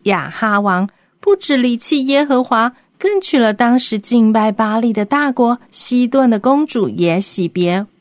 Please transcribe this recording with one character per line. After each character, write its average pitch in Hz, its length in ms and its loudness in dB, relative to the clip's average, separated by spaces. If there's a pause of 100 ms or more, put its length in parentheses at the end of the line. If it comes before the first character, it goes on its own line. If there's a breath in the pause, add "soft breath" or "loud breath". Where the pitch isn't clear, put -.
亚 165 260 -2
哈 208 280 -2
王 196 300 0 (320 soft breath)
不 403 160 2
止 294 220 -2
离 240 180 0
弃 262 300 -2
耶 277 180 2
和 269 180 0
华， 240 300 0 (260 soft breath)
更 392 220 0
娶 311 180 -2
了 220 140 2
当 240 260 2
时 220 200 -4
敬 220 340 2
拜 220 180 2
巴 214 300 -2
力 233 100 0
的 208 140 -2
大 285 260 0
国 240 300 0 (100)
西 247 360 -2
顿 262 240 2
的 214 100 0
公 254 260 2
主 208 220 -2
耶 170 320 0
喜 190 260 -4
别。 180 400 -2 (140)